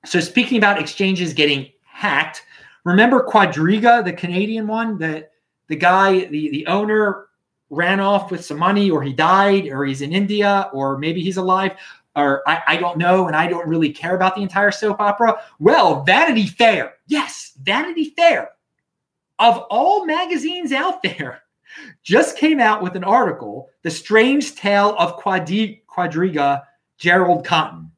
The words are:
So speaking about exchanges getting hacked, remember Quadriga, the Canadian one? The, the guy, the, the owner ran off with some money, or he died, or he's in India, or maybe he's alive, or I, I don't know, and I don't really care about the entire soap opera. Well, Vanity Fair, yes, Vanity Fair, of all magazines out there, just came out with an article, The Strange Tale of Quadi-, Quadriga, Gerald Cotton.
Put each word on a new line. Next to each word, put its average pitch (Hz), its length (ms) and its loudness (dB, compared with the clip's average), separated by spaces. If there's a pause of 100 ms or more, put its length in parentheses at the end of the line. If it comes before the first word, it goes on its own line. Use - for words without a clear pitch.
So - 160 -2
speaking 247 380 0
about 202 200 2
exchanges 180 540 -4
getting 139 380 0 (120)
hacked, - 600 -4 (420)
remember 220 400 4
Quadriga, 208 800 2
the 180 80 -4
Canadian 202 540 -4
one? 220 320 -4
The, 156 300 -6 (400)
the 156 80 -4
guy, 185 500 4
the, 151 240 -6
the 147 160 -6
owner 208 600 -2 (440)
ran 185 280 -2
off 196 320 0
with 175 140 -8
some 147 140 -10
money, 196 320 2
or 151 120 0
he 135 100 -6
died, 190 560 2
or 135 160 -6
he's 135 180 -6
in 143 100 -6
India, 202 600 0
or 135 260 -4
maybe 165 220 -4
he's 180 160 -4
alive, 185 360 0 (420)
or 139 320 0
I, - 200 0
I 156 100 2
don't 175 220 -4
know, 180 280 2
and 160 80 -4
I 170 140 0
don't 170 180 -4
really 160 240 0
care 175 240 -6
about 185 220 0
the 202 60 -6
entire 202 280 0
soap 202 300 -4
opera. 214 400 0 (180)
Well, 170 460 4
Vanity 226 420 4
Fair, 214 480 0 (140)
yes, - 440 -6 (100)
Vanity 311 540 -4
Fair, 339 340 2 (880)
of 233 200 4 (120)
all 359 360 0
magazines 330 680 -4
out 349 300 -4
there, 143 400 -8 (600)
just 247 340 2
came 302 240 2
out 208 220 2
with 180 120 -6
an 185 100 -8
article, 180 640 -2 (140)
The 165 80 -6
Strange 247 640 0
Tale 202 440 2
of 175 180 -2
Quadi-, 190 720 -4
Quadriga, 156 760 -2 (360)
Gerald 175 460 2
Cotton. 143 540 -4